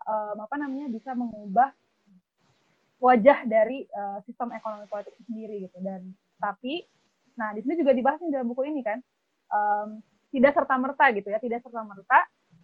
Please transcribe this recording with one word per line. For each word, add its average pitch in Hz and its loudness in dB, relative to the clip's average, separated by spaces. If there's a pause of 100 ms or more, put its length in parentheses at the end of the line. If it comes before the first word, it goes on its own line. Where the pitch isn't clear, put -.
em, 214 -4
apa 214 -10
namanya, 285 -6
bisa 240 -10
mengubah 220 0 (1200)
wajah 254 6
dari, 220 2
eh, 202 -8
sistem 240 -8
ekonomi 214 -12
politik 202 -10
itu - -20
sendiri 220 -10 (120)
gitu. 180 -20
Dan 185 -10 (240)
tapi, 247 -8 (540)
nah 214 -6
di 214 -8
sini 277 -2
juga 285 4
dibahas 262 2
nih 339 -4
dalam 254 -2
buku 262 -4
ini 302 -6
kan, 220 -4 (520)
em, 208 0 (440)
tidak 277 6
serta-merta 269 2
gitu 202 -4
ya, 220 -2
tidak 233 -4
serta-merta 233 0 (360)